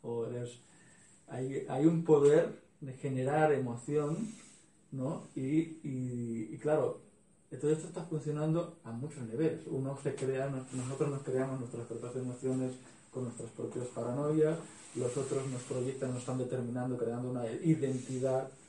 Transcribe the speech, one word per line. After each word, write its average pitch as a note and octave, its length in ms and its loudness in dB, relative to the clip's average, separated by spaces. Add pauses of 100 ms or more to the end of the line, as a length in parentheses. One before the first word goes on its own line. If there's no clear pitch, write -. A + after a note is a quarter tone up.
O, A#2 60 -6
o A#2 180 0
eres... A#2+ 320 -6 (680)
hay, C3+ 400 -4
hay C#3 200 2
un E3 160 4
poder D3+ 580 8 (200)
de C3 120 -10
generar C#3+ 580 2
emoción, C#3+ 640 0 (760)
¿no? C#3 320 -4 (120)
Y, D#3 480 0
y, B2 680 -4
y C#3+ 80 -10
claro, D3+ 400 2 (580)
todo D3 120 2
esto D#3 160 0
está F3 160 -8
funcionando D#3 800 -2
a A#2 80 -10
muchos B2 320 -6
niveles. C#3+ 440 0
Uno C3+ 360 -2
se C#3+ 100 0
crea, C3+ 360 0
nos-, C3 240 -6
nosotros C3+ 360 0
nos C3+ 140 -4
creamos C3 360 0
nuestras A#2 280 -6
propias - 300 -8
emociones B2+ 560 -2 (380)
con B2+ 120 -4
nuestras A#2 280 -8
propias - 360 -6
paranoias, D3+ 720 2 (380)
los B2 220 0
otros C3+ 300 0
nos B2+ 160 -4
proyectan, C3 480 -2
nos B2 80 -2
están B2+ 180 -2
determinando, B2+ 600 -2
creando B2 340 -2
una A#2+ 180 -2
identidad, C3 1000 2 (200)